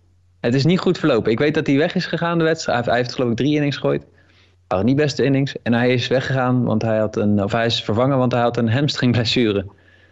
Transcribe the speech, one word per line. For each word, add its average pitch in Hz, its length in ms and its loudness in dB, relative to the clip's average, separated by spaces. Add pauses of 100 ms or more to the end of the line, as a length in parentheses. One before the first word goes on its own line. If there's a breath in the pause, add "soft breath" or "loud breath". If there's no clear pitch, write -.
(400)
Het 120 160 -2
is 135 100 2
niet 175 140 4
goed 185 180 0
verlopen. 113 340 2
Ik 117 80 0
weet 151 140 2
dat 156 140 -2
hij 139 100 2
weg 165 180 0
is 180 100 -2
gegaan, 170 320 -2
de 165 60 2
wedstrijd. 160 420 -2
Hij, - 80 0
hij 123 100 2
heeft, 123 100 -10
geloof 123 160 -2
ik, 113 80 -2
drie 147 180 0
innings 143 200 -2
gegooid. 143 300 -2 (640 soft breath)
Waren 95 180 0
niet 135 100 2
beste 139 280 0
innings. 139 400 0
En 113 100 0
hij 123 200 2
is 123 140 -2
weggegaan, 127 560 0
want 110 180 0
hij 110 160 0
had 107 180 -2
een, 104 280 2
of 104 80 -4
hij 117 140 0
is 113 180 -2
vervangen, 127 340 0
want 127 140 0
hij 123 100 0
had 117 160 0
een 117 120 0
hamstringblessure. 117 960 0 (460 soft breath)